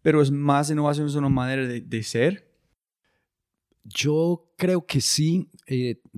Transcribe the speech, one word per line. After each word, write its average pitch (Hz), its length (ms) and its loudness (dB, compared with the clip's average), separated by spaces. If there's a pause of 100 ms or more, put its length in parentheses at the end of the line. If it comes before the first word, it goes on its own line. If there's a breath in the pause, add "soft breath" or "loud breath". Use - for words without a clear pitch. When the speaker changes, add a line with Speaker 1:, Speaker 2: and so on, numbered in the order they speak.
Speaker 1:
Pero 156 160 6
es 139 80 2
más 143 400 0
innovación, 147 380 0
es 143 80 -4
una 143 120 0
manera 131 380 0
de, 120 140 -8
de 113 240 -6
ser. 156 440 0 (1300)
Speaker 2:
Yo 156 760 -2
creo 180 300 0
que 139 140 -2
sí. 160 500 0 (160)
Eh, 127 340 -4 (180)